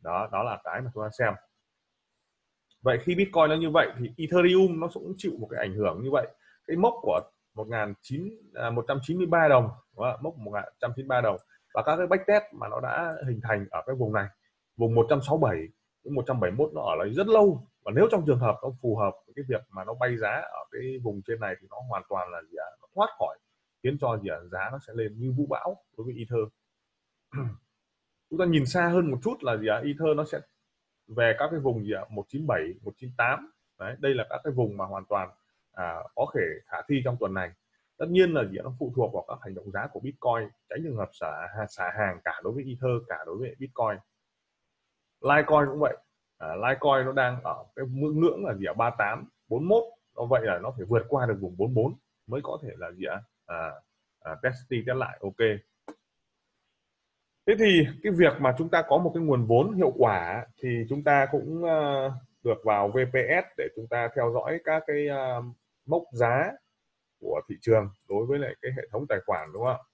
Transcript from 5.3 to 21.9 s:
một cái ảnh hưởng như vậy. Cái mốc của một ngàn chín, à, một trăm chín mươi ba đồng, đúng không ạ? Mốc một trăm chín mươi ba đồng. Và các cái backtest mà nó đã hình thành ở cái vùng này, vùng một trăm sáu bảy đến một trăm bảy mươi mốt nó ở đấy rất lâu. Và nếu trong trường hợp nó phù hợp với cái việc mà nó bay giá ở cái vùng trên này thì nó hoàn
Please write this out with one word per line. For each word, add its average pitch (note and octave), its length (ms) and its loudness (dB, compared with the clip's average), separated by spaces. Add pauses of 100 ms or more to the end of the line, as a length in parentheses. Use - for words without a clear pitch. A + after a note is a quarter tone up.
một G#2+ 120 -10
cái A#1 100 -6
ảnh G2 140 -4
hưởng G2 280 0
như C3 100 -4
vậy. C#3 140 2 (400)
Cái E3 100 -2
mốc A3 260 4
của E2 180 2 (340)
một G#2+ 140 -10
ngàn G#2+ 340 -4
chín, D#3+ 260 -8 (260)
à, A#2+ 160 -4
một A#2+ 180 -2
trăm C#3 140 0
chín E3 140 -4
mươi F3+ 100 0
ba D#3+ 220 6
đồng, B2+ 160 8
đúng - 400 -8
không - 20 0
ạ? A#2 140 -2
Mốc D#3 180 -8
một G#2 140 -10 (280)
trăm A#2+ 160 -2
chín C3 80 -8
mươi C3+ 40 -14
ba B2+ 120 2
đồng. G#2+ 160 2 (380)
Và - 120 0
các D3+ 100 2
cái F3+ 100 0
backtest G3 460 4
mà - 160 -10
nó A2+ 120 -6
đã D#3+ 360 -4 (100)
hình A#2 160 -2
thành G#2 280 -2
ở E2+ 160 -6
cái C3 100 -4
vùng A#2 160 -2
này, G2+ 140 0 (500)
vùng A2+ 180 2
một A2+ 160 6
trăm C#3+ 120 4
sáu C#3 160 0
bảy A#2 180 4 (480)
đến C#3+ 100 -6
một C3 120 -2
trăm B2+ 140 -2
bảy F2+ 100 2
mươi B2 160 0
mốt D3+ 80 -8
nó D3+ 80 -6
ở D#2+ 160 0
đấy G2 160 -2
rất F#3+ 120 0
lâu. G#3 400 6 (180)
Và G2+ 100 -6
nếu F#3+ 160 6
trong F#3 160 2
trường C3+ 120 4
hợp A#2 240 2
nó C3 80 -4 (120)
phù A2+ 140 0
hợp G2+ 180 0 (120)
với - 100 -20
cái C#3+ 120 -8
việc A#2+ 220 -2
mà F#2+ 140 -12
nó A2+ 100 -8
bay B2 220 0
giá G#2+ 140 -2
ở D3 400 -8
cái B2+ 320 -8
vùng G#2 240 -6
trên A#2 140 -4
này G2 200 -6
thì F#2+ 100 -20
nó G#2+ 60 -16 (120)
hoàn G2 200 -6